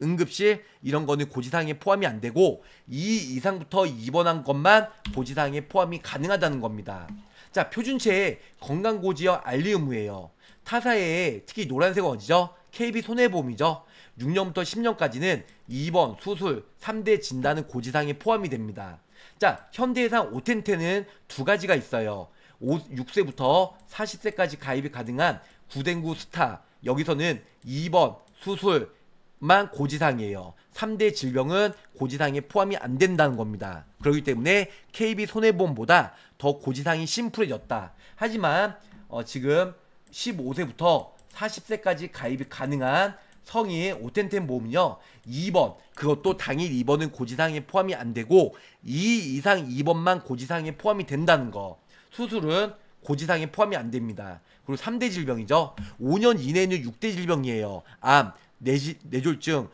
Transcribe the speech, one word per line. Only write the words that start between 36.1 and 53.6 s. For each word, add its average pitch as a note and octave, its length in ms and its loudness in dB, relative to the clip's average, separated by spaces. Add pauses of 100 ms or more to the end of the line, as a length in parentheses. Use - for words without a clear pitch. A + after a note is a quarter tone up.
더 C#3+ 220 0
고지사항이 D3+ 480 -2
심플해졌다. B2+ 880 -4 (220)
하지만, G3+ 600 0 (320)
어, A#2 160 -6
지금 D3 500 0 (360)
십오 D#3+ 440 -6
세부터 D#3+ 600 0 (180)
사십 - 340 -8
세까지 F#3 440 -2
가입이 C3 380 -6
가능한 C#3+ 680 0 (280)
성인 F#3+ 500 -2
오텐텐 F#3 520 -2
보험은요, B2+ 520 0 (260)
입원, D3+ 500 0 (200)
그것도 D3 420 0
당일 D#3+ 360 -2
입원은 C#3+ 400 2
고지사항에 D3 480 -2
포함이 F#3+ 340 0
안 A#2 180 -6
되고 A#2+ 420 4 (300)
이 F#3 320 2 (200)
이상 F3+ 340 2
입원만 E3 520 2
고지사항에 D3 540 -6
포함이 G3+ 300 -2
된다는 C#3+ 440 2
거. G2 300 -10 (300)
수술은 G3+ 640 -2 (280)
고지사항에 D#3 480 -2
포함이 G#3 260 0